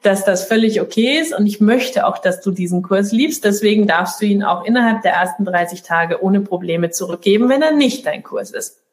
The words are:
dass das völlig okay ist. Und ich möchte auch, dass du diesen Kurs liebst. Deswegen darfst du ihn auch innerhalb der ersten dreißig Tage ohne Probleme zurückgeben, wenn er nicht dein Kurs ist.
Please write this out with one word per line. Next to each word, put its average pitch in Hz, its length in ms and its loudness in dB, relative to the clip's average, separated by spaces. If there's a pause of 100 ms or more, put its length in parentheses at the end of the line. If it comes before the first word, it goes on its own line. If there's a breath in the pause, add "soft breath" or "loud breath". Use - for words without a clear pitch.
dass 196 220 2
das 185 200 0
völlig 220 360 2
okay 233 380 0
ist. 320 180 -4
Und 202 120 2
ich 208 120 -4
möchte 233 460 2
auch, - 120 -2
dass 185 240 -2
du 196 100 -2
diesen 180 300 -2
Kurs 202 280 0
liebst. 277 340 0
Deswegen 208 440 2
darfst 180 340 0
du 214 40 0
ihn 202 180 2
auch 175 200 -2
innerhalb 226 380 2
der - 120 2
ersten 185 300 -2
dreißig 180 380 -4
Tage 170 400 -2
ohne 196 200 2
Probleme 175 480 -4
zurückgeben, 196 580 0
wenn 269 140 2
er 311 100 2
nicht 285 340 2
dein - 160 -6
Kurs - 300 -10
ist. - 400 -12